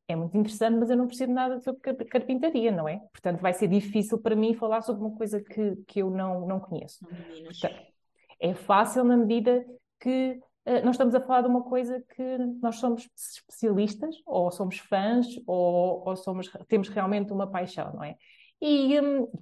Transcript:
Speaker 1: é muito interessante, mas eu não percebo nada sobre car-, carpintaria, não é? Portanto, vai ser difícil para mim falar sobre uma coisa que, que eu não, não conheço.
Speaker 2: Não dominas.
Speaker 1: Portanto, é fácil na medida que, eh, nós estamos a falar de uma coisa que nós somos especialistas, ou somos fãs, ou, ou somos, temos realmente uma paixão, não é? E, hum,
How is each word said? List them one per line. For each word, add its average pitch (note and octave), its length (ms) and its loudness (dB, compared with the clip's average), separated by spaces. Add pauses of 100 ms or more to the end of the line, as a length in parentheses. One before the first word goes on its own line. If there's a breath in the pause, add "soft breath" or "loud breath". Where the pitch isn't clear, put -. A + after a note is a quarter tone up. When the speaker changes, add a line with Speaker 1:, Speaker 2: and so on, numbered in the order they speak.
Speaker 1:
é E3+ 80 -2
muito E3+ 200 -2
interessante, A3 420 2
mas A#3 120 2
eu B3+ 60 4
não B3 100 2
percebo B3 260 -2
nada B3+ 280 -2
sobre C4 200 -6
car-, C4 260 -4
carpintaria, B3+ 680 0
não D#3+ 160 -2
é? E3+ 100 -6 (140)
Portanto, F3 280 -4
vai F3+ 120 2
ser F3+ 160 0
difícil G#3 500 2
para A3+ 160 0
mim A3 200 4
falar A3+ 280 0
sobre G#3+ 220 -4
uma G#3+ 120 -6
coisa G#3 260 -4
que, G#3 340 -4 (100)
que - 140 -4
eu F#3+ 100 0
não, F#3 360 -2
não F#3+ 140 -2
conheço. - 420 -10
Speaker 2:
Não E3+ 80 -20
dominas. E3 500 -16
Speaker 1:
Portanto, - 220 -6 (580 soft breath)
é F3+ 140 0
fácil G#3+ 500 2
na A#3+ 120 6
medida A#3 480 4 (360)
que, C4 400 -2 (260)
eh, B3 160 2
nós B3 120 4
estamos B3 200 2
a B3+ 60 6
falar B3+ 220 2
de B3 60 2
uma B3 140 4
coisa B3 400 -4 (120)
que B3+ 240 -6 (240)
nós A3+ 140 -2
somos A#3+ 400 -2
especialistas, G#3+ 1000 -2 (100)
ou F3+ 240 0
somos F#3 280 -6
fãs, A3 480 2 (200)
ou, F3+ 640 2
ou F#3 80 -4
somos, F#3 340 -6 (180)
temos G3 200 2
realmente G3+ 440 -2
uma G3 140 -2
paixão, F#3 460 -6
não - 100 -10
é? D3+ 140 -12 (440 soft breath)
E, C#4+ 400 4
hum, C#4 280 2 (140)